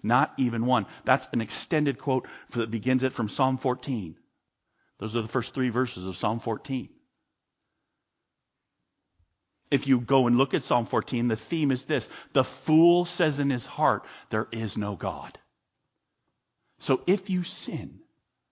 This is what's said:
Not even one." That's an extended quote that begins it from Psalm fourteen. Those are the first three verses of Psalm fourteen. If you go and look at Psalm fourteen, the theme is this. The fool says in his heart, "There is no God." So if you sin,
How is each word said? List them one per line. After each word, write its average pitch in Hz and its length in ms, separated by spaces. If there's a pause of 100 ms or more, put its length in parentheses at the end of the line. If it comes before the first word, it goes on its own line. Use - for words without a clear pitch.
Not 123 340
even 117 300
one." 120 200 (180)
That's 135 280
an 120 80
extended 139 580
quote 131 300 (220)
that 113 200
begins 127 320
it 131 100
from 110 160
Psalm 131 280
fourteen. 123 600 (840)
Those 110 180
are 113 60
the 110 60
first - 260
three 127 160
verses 113 360
of 92 100
Psalm 113 220
fourteen. 117 520 (2750)
If 139 160
you 127 140
go 131 260
and 120 120
look 135 160
at 156 80
Psalm 120 240
fourteen, 120 420
the 110 80
theme 151 360
is - 140
this. 139 220 (260)
The 131 100
fool 170 600
says 156 360
in 139 100
his 123 160
heart, 135 380 (240)
"There 110 240
is 113 260
no 101 180
God." 82 420 (1400)
So - 240
if 202 220
you 180 140
sin, - 580 (520)